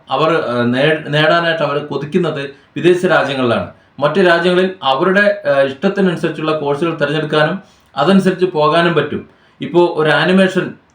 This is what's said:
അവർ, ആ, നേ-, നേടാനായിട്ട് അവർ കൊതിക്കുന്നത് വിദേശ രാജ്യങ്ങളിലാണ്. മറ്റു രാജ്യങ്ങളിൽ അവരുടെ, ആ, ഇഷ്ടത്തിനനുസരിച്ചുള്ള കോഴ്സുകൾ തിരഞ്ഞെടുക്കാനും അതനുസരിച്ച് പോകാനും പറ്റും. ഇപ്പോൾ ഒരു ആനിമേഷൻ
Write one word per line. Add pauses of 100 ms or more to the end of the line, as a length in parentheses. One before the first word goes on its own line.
(160)
അവർ, (220)
ആ, (180)
നേ-, (100)
നേടാനായിട്ട്
അവർ (140)
കൊതിക്കുന്നത് (360)
വിദേശ (140)
രാജ്യങ്ങളിലാണ്. (360)
മറ്റു
രാജ്യങ്ങളിൽ (240)
അവരുടെ, (260)
ആ, (160)
ഇഷ്ടത്തിനനുസരിച്ചുള്ള
കോഴ്സുകൾ
തിരഞ്ഞെടുക്കാനും (400)
അതനുസരിച്ച്
പോകാനും
പറ്റും. (400)
ഇപ്പോൾ (140)
ഒരു (100)
ആനിമേഷൻ (300)